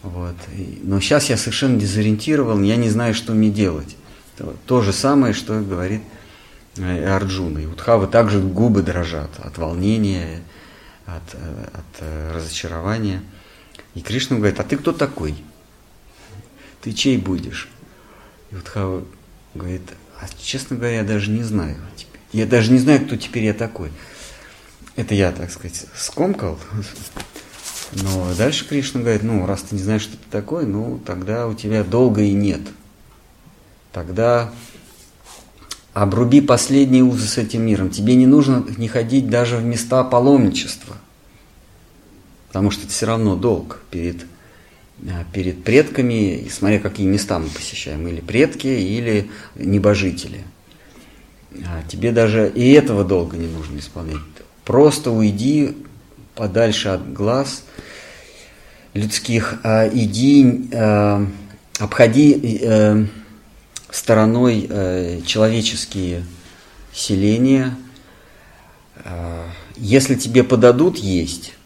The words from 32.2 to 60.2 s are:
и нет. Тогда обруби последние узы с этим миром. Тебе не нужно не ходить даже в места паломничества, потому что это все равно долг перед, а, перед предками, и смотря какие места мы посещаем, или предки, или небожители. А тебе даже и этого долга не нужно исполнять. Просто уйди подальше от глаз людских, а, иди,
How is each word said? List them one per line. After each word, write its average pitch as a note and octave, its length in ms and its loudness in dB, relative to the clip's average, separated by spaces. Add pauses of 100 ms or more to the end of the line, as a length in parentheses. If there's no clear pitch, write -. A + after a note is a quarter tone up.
и G2+ 120 4
нет. G2 280 0 (1300)
Тогда A2+ 580 0 (1400)
обруби A#2 480 4
последние B2+ 600 4
узы A2 240 2
с - 120 -4
этим A2+ 240 -2
миром. F#2+ 260 0
Тебе G2+ 240 0
не B2+ 140 8
нужно C3+ 360 6 (140)
не A#2 100 -4
ходить A#2 420 0
даже A#2+ 280 2
в A2+ 60 -2
места A#2+ 400 0
паломничества, B2 920 2 (1500)
потому G2 220 0
что - 140 -6
это - 80 -12
все - 160 -2
равно A2 280 0
долг F#2+ 440 -2 (100)
перед, E2+ 360 -6 (800)
а, F2 200 -8 (100)
перед F#2 300 -4
предками, A#2 800 2
и - 80 -12
смотря G2+ 300 0
какие G2+ 280 -2
места G2 320 0
мы D#2 100 -6
посещаем, - 580 -10
или E2+ 140 -8
предки, A#2 460 0
или A2 640 -2 (240)
небожители. G2+ 880 0 (1200)
А E2 220 -8
тебе G2+ 240 -2
даже A2 360 4
и B2 260 4
этого B2+ 300 4
долга F2 340 0
не E2 100 -6
нужно D#2 320 -10
исполнять. D#2+ 400 -12 (440)
Просто C#3 460 4
уйди A2+ 640 2 (600)
подальше G#2+ 540 0
от F#2 220 -4
глаз B2 520 -2 (1300)
людских, G#2+ 720 -2
а, A2 240 4
иди, A#2+ 840 6